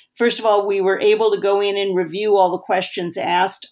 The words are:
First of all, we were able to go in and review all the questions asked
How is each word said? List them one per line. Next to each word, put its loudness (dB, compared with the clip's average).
First 0
of -6
all, 2
we 0
were 0
able 2
to -2
go 0
in -2
and -2
review 0
all 4
the -4
questions -4
asked -2